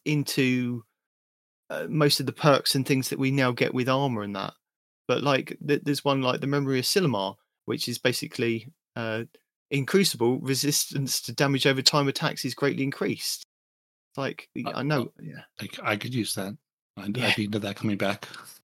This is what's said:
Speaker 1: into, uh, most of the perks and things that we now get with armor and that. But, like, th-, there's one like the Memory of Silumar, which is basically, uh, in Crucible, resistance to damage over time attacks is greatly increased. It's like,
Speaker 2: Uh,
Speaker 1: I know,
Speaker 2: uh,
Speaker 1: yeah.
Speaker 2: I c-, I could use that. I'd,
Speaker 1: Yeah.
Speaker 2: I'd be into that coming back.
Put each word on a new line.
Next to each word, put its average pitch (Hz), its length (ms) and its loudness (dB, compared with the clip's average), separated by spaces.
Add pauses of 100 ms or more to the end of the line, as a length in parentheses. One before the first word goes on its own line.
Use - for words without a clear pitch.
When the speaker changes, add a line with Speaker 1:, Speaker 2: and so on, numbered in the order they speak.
Speaker 1:
into, 127 800 0 (840)
uh, 82 200 -6
most 151 320 4
of 135 40 -4
the 127 60 -2
perks - 420 4
and 135 120 2
things 131 240 2
that 139 100 -4
we 135 120 2
now 135 200 4
get - 220 0
with 123 160 0
armor 131 340 0
and 101 140 -6
that. - 160 -6 (560)
But, 123 140 2
like, 139 340 0 (100)
th-, 143 160 2
there's 147 220 -2
one 139 160 4
like 127 180 0
the 135 80 -4
Memory 139 320 0
of 127 60 -2
Silumar, 113 500 2 (300)
which 123 240 -4
is 120 80 -4
basically, 120 720 -2 (260)
uh, 113 280 -4 (460)
in 135 160 0
Crucible, 127 540 4
resistance 135 840 0
to 120 100 -10
damage 139 340 2
over 135 140 4
time 143 260 4
attacks - 380 -2
is 123 100 -4
greatly 139 280 0
increased. - 600 -4 (680)
It's - 60 -12
like, - 300 -6 (100)
Speaker 2:
Uh, 120 160 -4
Speaker 1:
I 120 100 -4
know, 143 200 2
Speaker 2:
uh, - 180 -10
Speaker 1:
yeah. 151 200 -14 (180)
Speaker 2:
I 104 60 -8
c-, - 180 -14
I 110 140 2
could 117 160 -6
use 113 220 -2
that. 101 220 -6 (380)
I'd, 101 220 -6
Speaker 1:
Yeah. 120 100 0
Speaker 2:
I'd 101 80 2
be 107 100 0
into 104 140 -2
that 101 160 -4
coming 104 220 -2
back. 101 280 -2 (480)